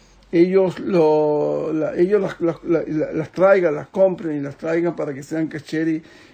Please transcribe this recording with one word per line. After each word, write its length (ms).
ellos 480
lo, 920
la, 220
ellos 260
las, 200
las, 220
la, 220
la, 280
las 180
traigan, 420
las 140
compren 500
y 40
las 160
traigan 380
para 180
que 100
sean 240
kasher 400
y, 160